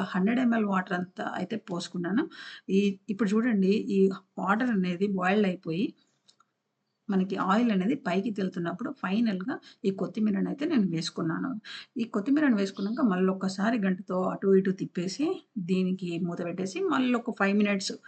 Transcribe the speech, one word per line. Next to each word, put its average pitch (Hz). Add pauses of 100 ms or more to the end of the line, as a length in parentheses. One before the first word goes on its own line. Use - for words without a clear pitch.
హండ్రెడ్ 202
ఎంఎల్ 233
వాటర్ 190
అంతా 180 (100)
అయితే 190
పోసుకున్నాను. 180 (420)
ఈ, 196 (280)
ఇప్పుడు 208
చూడండి 214 (160)
ఈ 196 (360)
వాటర్ 214
అనేది 185
బాయిల్ 190
అయిపోయి 180 (1200)
మనకి 190
ఆయిల్ 220
అనేది 196
పైకి 190
తేలుతున్నప్పుడు 190
ఫైనల్‌గా 196 (240)
ఈ -
కొత్తిమీరని 190
అయితే 196
నేను 262
వేసుకున్నాను. 165 (420)
ఈ 233
కొత్తిమీరను 269
వేసుకున్నాక 202
మళ్ళొక్కసారి 190
గంటతో 190
అటు 185
ఇటు 190
తిప్పేసి 190 (360)
దీనికి 185 (100)
మూత 170
పెట్టేసి 180
మళ్ళీ 262
ఒక 233
ఫైవ్ 196
మినిట్స్ 202 (140)